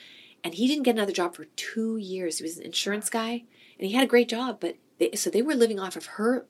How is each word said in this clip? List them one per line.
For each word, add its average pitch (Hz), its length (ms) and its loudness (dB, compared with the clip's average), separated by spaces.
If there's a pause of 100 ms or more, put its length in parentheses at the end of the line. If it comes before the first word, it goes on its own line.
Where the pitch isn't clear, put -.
(420)
And 170 120 -6
he 214 140 2
didn't 294 160 2
get 240 120 6
another 202 160 0
job 175 220 -2
for 156 120 -16 (100)
two 226 400 -4
years. 185 420 -4
He 156 60 -8
was 165 140 -8
an - 60 -14
insurance 202 440 -4
guy, 233 360 -4 (340)
and 190 100 -4
he 196 60 -4
had 262 100 6
a - 40 4
great 240 200 6
job, 240 320 -4
but - 160 -4 (220)
they, - 160 2
so 190 160 -2
they 202 120 2
were 302 120 0
living 220 260 4
off 185 160 -6
of 165 100 -10
her 233 440 0